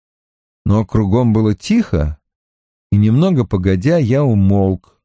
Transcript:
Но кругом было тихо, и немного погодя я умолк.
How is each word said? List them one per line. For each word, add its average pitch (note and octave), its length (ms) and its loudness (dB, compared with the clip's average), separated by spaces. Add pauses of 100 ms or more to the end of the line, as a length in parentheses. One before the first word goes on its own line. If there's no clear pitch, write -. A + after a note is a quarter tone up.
(640)
Но G#2+ 180 0
кругом A2 480 0
было G#2+ 220 0
тихо, E2+ 640 -2 (720)
и G2+ 60 2
немного B2 480 2
погодя G2 520 -2
я C3+ 260 0
умолк. G2 800 0